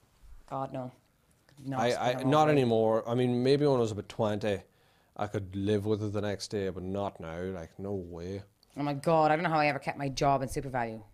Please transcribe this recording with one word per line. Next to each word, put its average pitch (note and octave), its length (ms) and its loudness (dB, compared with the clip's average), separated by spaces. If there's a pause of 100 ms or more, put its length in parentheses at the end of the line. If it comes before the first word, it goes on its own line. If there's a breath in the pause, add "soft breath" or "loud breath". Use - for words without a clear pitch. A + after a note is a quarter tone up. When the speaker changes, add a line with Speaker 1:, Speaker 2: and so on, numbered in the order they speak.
(480)
Speaker 1:
God, C3+ 240 -6
no. B2+ 200 -8 (720)
Not C3+ 140 -2
Speaker 2:
I, A#2+ 320 2
I, B2+ 40 -2
Speaker 1:
been C3 140 0
Speaker 2:
not D3+ 180 6
Speaker 1:
hungover. D3+ 40 4
Speaker 2:
anymore. A2+ 580 4
I A#2+ 60 0
mean, B2 260 2
maybe C#3 240 4
when C3+ 120 4
I - 20 2
was A2 140 0
about G2+ 160 -8
twenty, G#2+ 500 0 (560 soft breath)
I G#2 120 -4
could G2 280 -8
live G2+ 300 0
with G#2+ 180 0
it G#2 80 -2
the G#2 80 -2
next G2+ 300 -4
day, G2 180 -2
but F2+ 160 -6
not F#2+ 380 -4
now. E2 220 -8
Like, F#2 360 -8
no G2 140 -6
way. F2+ 480 -8 (360)
Speaker 1:
Oh C#3 60 -4
my D3 100 -2
God, D#3 380 4
I D#3 60 4
don't F3 60 -2
know F3 60 0
how D#3+ 100 2
I D3 80 4
ever C#3 120 0
kept - 180 -6
my C#3 120 -4
job C#3 320 2
in B2+ 80 -4
SuperValu. B2 520 -6 (120)